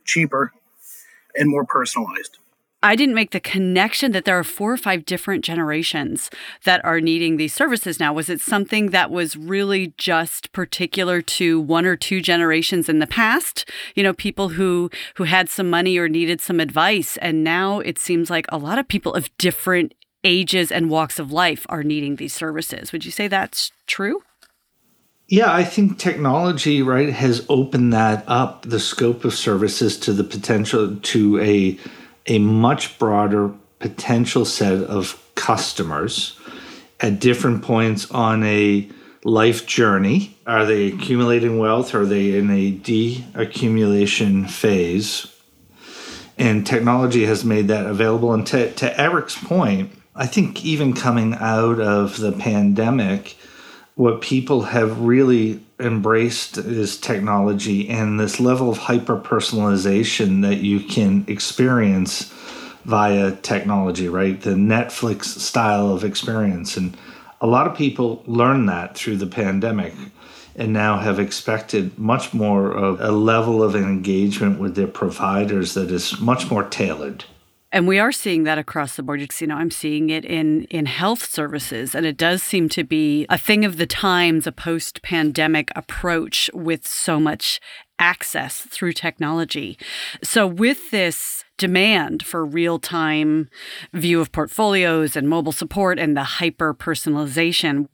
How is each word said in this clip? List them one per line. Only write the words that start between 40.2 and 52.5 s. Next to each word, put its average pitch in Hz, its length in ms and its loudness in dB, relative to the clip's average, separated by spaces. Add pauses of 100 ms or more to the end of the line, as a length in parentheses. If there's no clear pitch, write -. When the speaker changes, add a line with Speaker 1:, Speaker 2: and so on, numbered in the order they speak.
Speaker 3:
Are 110 200 4
they 104 220 2
accumulating 120 680 2
wealth? 110 360 2
Are 104 120 2
they 101 320 2
in 101 120 2
a 98 220 2
deaccumulation 110 1800 0
phase? 95 800 0 (1120)
And 107 280 2
technology 120 600 2
has 107 180 2
made 107 240 2
that 104 180 2
available. 113 480 2
And 107 140 2
to, 123 280 0
to 123 260 0
Eric's 160 360 0
point, 107 540 0 (240)
I 131 100 -4
think - 380 0
even 147 300 2
coming 117 420 2
out 113 440 2
of 104 380 2
the 107 140 0
pandemic, 104 1040 0 (600)